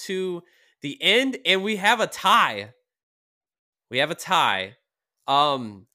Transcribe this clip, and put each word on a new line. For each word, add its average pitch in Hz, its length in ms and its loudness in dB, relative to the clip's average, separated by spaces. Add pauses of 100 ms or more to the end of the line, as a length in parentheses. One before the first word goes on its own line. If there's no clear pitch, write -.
to 185 380 -6 (400)
the 143 200 -10
end, 247 440 2
and 190 180 2
we 214 120 -2
have 214 240 2
a 214 60 0
tie. 147 680 0 (1160)
We 123 80 -4
have 151 120 0
a 170 40 -6
tie. 110 600 0 (500)
Um, 135 680 0